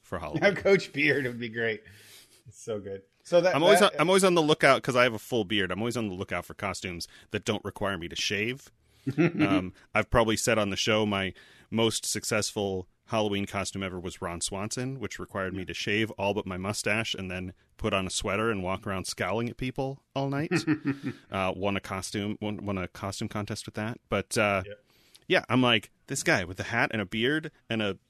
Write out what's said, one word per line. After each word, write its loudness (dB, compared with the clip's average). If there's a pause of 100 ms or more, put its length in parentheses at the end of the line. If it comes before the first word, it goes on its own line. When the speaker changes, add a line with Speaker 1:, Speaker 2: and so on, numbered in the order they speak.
Speaker 1:
for -8
Speaker 2:
<laughs> -
Speaker 1:
Halloween. 2
Speaker 2:
Coach 2
Beard 2
would -4
be -6
great. -2 (680)
It's -20
so -4
good. -10 (220)
So 4
that, 2
Speaker 1:
I'm 2
always 8
Speaker 2:
that 6
Speaker 1:
on, -2
I'm 4
always 6
on 6
the 6
lookout 6
'cause -2
I 8
have 4
a -6
full -2
beard. 0
I'm -2
always -2
on -2
the -4
lookout -6
for -16
costumes -6 (220)
that -4
don't 0
require -2
me -8
to -10
shave. -4 (340)
Speaker 2:
<laughs> -2
Speaker 1:
Um, 2 (220)
I've 0
probably 6
said 2
on 2
the -2
show 2
my 0 (380)
most 2
successful -2 (200)
Halloween 0
costume -4
ever -6
was -8
Ron -6
Swanson, -6
which -8
required -6
me -6
to -10
shave 0
all 0
but -4
my -6
mustache -2
and -8
then -8 (240)
put -2
on 0
a -4
sweater -2
and -4
walk -4
around -4
scowling -2
at -12
people -6 (120)
all -2
night. -4 (420)
Speaker 2:
<laughs> -8
Speaker 1:
Uh, 0
won 0
a -2
costume, -6
won, -6
won -4
a -4
costume -8
contest -6
with -12
that. -6 (100)
But, -2
uh, 4
Speaker 2:
Yep. -16 (480)
Speaker 1:
yeah, 4
I'm 4
like, 2 (180)
this -4
guy 4
with -8
a -4
hat 0
and -2
a -2
beard 0 (180)
and 0
a 0 (120)